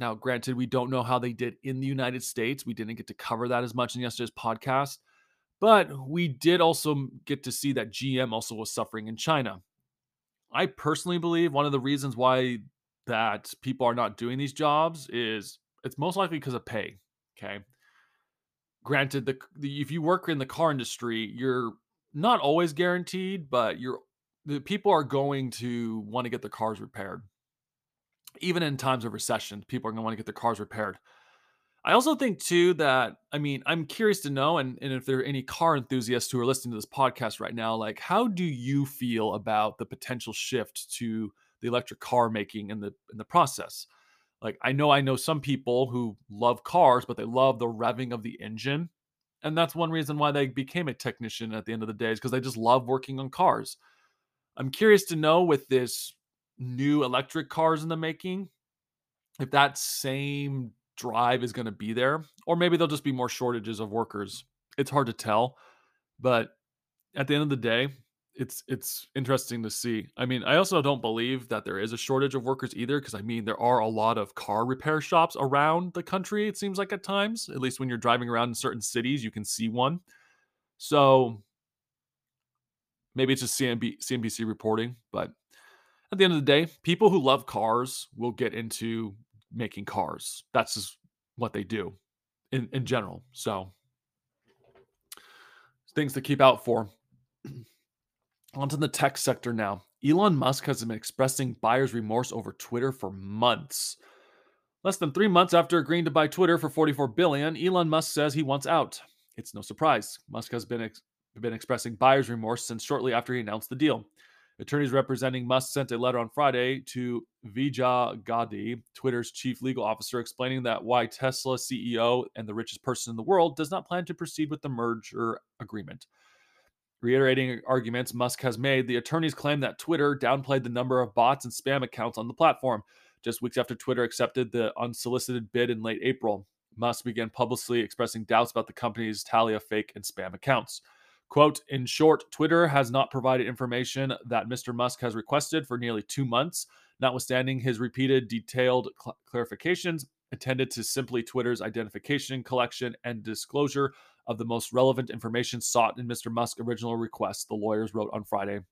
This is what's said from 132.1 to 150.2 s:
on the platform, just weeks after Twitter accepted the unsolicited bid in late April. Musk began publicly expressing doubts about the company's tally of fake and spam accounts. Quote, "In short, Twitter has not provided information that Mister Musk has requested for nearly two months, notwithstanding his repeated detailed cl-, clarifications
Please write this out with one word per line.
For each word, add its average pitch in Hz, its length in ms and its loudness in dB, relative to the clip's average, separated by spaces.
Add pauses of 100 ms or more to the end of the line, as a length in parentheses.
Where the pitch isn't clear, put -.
on 113 120 -6
the 120 60 -10
platform, 131 500 2 (400)
just 117 180 -4
weeks 120 140 -4
after 123 180 -2
Twitter 123 300 -2
accepted 120 480 -2
the 113 260 0
unsolicited 120 720 -4
bid 123 200 2
in 113 120 -4
late 110 200 -4
April. 113 440 0 (300)
Musk 117 280 -2
began 113 240 -4
publicly 120 520 0
expressing 113 420 -4
doubts 117 300 2
about 113 160 -2
the - 40 -18
company's 110 520 -6
tally 113 300 2
of 104 100 -4
fake 107 320 -4
and 101 80 -12
spam 92 280 -10
accounts. 113 500 -2 (460)
Quote, 147 400 6
"In 131 180 -4
short, 160 440 4
Twitter 165 380 4
has 139 240 2
not 131 180 2
provided 127 380 2
information 127 640 -4 (140)
that 113 220 -2
Mister 127 240 -6
Musk 120 280 -2
has 113 160 -2
requested 143 500 0
for 120 120 -4
nearly 117 260 -4
two - 200 -4
months, 127 440 0 (320)
notwithstanding 127 580 0
his 123 220 0
repeated 131 480 2
detailed 127 640 0 (120)
cl-, - 240 -14
clarifications 160 800 -4 (240)